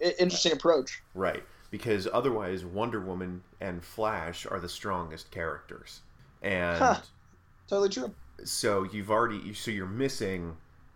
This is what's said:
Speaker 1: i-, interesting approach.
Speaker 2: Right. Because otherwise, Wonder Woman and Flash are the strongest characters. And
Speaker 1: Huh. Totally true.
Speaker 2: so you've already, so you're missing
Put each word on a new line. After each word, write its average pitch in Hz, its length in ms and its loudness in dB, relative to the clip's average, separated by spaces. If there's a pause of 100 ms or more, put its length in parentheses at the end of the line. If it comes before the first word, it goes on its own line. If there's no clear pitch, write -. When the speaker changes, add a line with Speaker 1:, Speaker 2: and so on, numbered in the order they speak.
Speaker 1:
i-, 170 120 4
interesting 180 320 4
approach. 151 500 4 (140)
Speaker 2:
Right. 90 280 0 (280)
Because 104 420 0
otherwise, 107 500 0
Wonder 104 380 -2
Woman 90 420 -6 (160)
and 90 240 -6
Flash 98 600 -4
are 95 140 -4
the 85 100 -6
strongest 85 600 -6
characters. - 720 -8 (420)
And 87 340 2
Speaker 1:
Huh. 240 240 4 (680)
Totally 196 220 2
true. 226 240 -4 (320)
Speaker 2:
so 101 380 2
you've 98 280 -6
already, 107 440 2
so - 160 -6
you're 95 160 -4
missing 95 680 -2 (380)